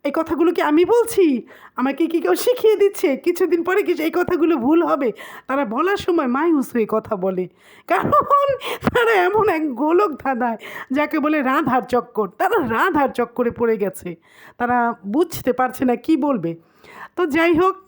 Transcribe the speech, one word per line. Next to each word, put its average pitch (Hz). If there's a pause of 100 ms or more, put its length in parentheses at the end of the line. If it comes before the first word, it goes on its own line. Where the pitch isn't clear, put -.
এই 269
কথাগুলো 320
কি 370
আমি 302
বলছি? 440 (560)
আমাকে 269 (100)
কি 339
কেউ 359 (100)
শিখিয়ে 440
দিচ্ছে? 392
কিছুদিন 349
পরে 392
কি 349 (160)
এই -
কথাগুলো 339 (100)
ভুল 320 (100)
হবে? 277 (400)
তারা 277 (100)
বলার 359
সময় 330
মায়ুস 302
হয়ে 220
কথা 220 (100)
বলে, 185 (440)
কারণ 554 (460)
তারা 453 (140)
এমন 403 (100)
এক 320 (180)
গোলক 349 (120)
ধাঁধায়, 240 (380)
যাকে 294
বলে 311 (120)
রাধার 262
চক্কর, 233 (120)
তারা 381 (180)
রাধার 285
চক্করে 233
পড়ে 226
গেছে, 185 (500)
তারা 240 (280)
বুঝতে 269
পারছে 254
না 240
কি 320 (120)
বলবে। 180 (680)
তো 359
যাই 330
হোক 381 (140)